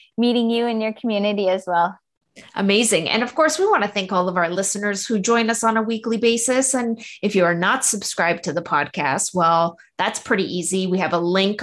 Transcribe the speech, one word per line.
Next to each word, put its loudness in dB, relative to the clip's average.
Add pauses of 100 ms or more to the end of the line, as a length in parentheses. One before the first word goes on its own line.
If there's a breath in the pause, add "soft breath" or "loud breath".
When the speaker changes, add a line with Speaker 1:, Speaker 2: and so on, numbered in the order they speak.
(160 soft breath)
Speaker 1:
meeting 2
you 0
and -2
your -2
community 0
as -2
well. 0 (560 loud breath)
Speaker 2:
Amazing. 2
And 0
of -6
course, 2
we 2
want 4
to -2
thank -4
all 2
of -2
our 2
listeners -4
who 0
join 2
us -2
on 2
a 2
weekly -2
basis. 2
And -2 (160 loud breath)
if 0
you 6
are 2
not 0
subscribed -2
to -4
the -2
podcast, -2
well, 2 (220 soft breath)
that's -2
pretty -2
easy. -4
We 0
have -2
a 2
link 0